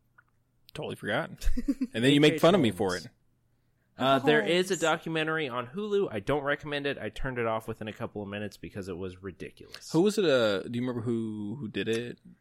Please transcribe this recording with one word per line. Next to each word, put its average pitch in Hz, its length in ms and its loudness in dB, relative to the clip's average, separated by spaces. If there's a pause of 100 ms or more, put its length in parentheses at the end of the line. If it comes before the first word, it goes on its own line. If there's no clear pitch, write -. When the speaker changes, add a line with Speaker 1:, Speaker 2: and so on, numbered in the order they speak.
(720)
Speaker 1:
totally - 240 -8
forgot. 123 340 -4 (260)
Speaker 2:
<laughs> 254 380 -2
Speaker 1:
And 117 100 0
then 139 80 6
you 143 80 6
make 151 140 8
Speaker 3:
H - 20 -2
H 151 60 -6
Speaker 1:
fun 165 120 8
of 190 60 4
me 117 100 4
for 95 200 0
Speaker 3:
Holmes. 90 160 -2
Speaker 1:
it. - 40 -20 (840)
Speaker 3:
Uh, 135 220 4
there 151 240 4
is 180 280 2
a 190 40 -2
Speaker 2:
Homes. 160 60 -4
Speaker 3:
documentary 160 680 -2
on 120 200 -6
Hulu. 202 420 -2
I 113 100 -4
don't 139 220 0
recommend 143 440 -4
it. 139 140 -2
I 107 100 -6
turned 131 280 -6
it 117 80 0
off 113 220 -2
within 110 180 -10
a 107 60 -6
couple 104 300 -10
of 98 60 -8
minutes 101 280 -8
because 95 320 -10
it 90 80 -6
was 92 260 -10
ridiculous. - 680 -14
Speaker 1:
Who 160 100 4
was 208 160 2
it, 202 60 2
uh, 113 400 4
do - 80 -10
you 120 80 -4
remember 123 220 -4
who, 110 580 -4
who 110 80 -8
did 190 200 -4
it? 117 300 -4 (220)